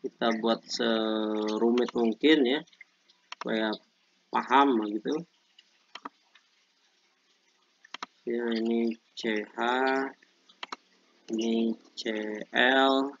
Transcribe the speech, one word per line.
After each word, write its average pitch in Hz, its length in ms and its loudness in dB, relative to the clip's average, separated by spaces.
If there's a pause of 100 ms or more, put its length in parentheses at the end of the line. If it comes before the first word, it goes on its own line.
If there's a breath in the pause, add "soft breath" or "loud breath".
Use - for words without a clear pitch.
kita 123 240 -4 (160)
buat 113 240 2
serumit 110 1300 0
mungkin 127 480 4
ya, 131 160 0 (800)
supaya 110 320 -2 (560)
paham 127 480 2 (160)
gitu. 135 320 -6 (3000)
Ya, 120 160 -2 (160)
ini 117 320 0 (240)
C 107 240 -4 (160)
H, - 0 - (1800)
ini 113 400 0 (240)
C - 160 -6 (400)
L 135 680 2